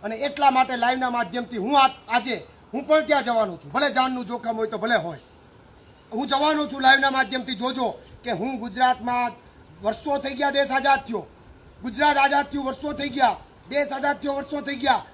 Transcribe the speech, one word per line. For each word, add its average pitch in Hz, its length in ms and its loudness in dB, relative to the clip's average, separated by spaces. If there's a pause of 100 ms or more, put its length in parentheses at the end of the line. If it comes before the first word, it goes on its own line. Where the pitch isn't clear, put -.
અને 220 120 -6
એટલા 277 360 2
માટે 254 260 2
લાઈવના 254 320 0
માધ્યમથી 240 480 -4
હું 262 240 2
આ, 262 80 6 (180)
આજે 233 280 -2 (380)
હું 277 140 -6
પણ 311 180 4
ત્યાં 285 180 2
જવાનો 220 340 0
છું. 143 140 -16
ભલે 269 200 0
જાનનું 254 340 0
જોખમ 226 320 -6
હોય 220 100 -2
તો 220 100 -6
ભલે 226 180 0
હોય, 165 240 -2 (920)
હું 233 160 -4
જવાનો 294 400 2
છું. 269 140 -8
લાઈવના 269 300 6
માધ્યમથી 254 440 -2
જોજો 247 320 -2 (360)
કે 240 80 -4
હું 226 260 -4
ગુજરાતમાં, 240 760 0 (500)
વર્ષો 226 360 -2
થઈ 277 160 -6
ગયા 277 180 0
દેશ 277 200 0
આઝાદ 269 280 4
થયો, 196 280 -8 (540)
ગુજરાત 269 360 2
આઝાદ 277 340 2
થયું 277 140 -4
વર્ષો 277 280 -6
થઈ 285 160 -4
ગયા, 240 260 2 (340)
દેશ 285 220 -2
આઝાદ 285 300 -2
થયો 285 120 -2
વર્ષો 277 280 -4
થઈ 277 140 -6
ગયા. 247 380 0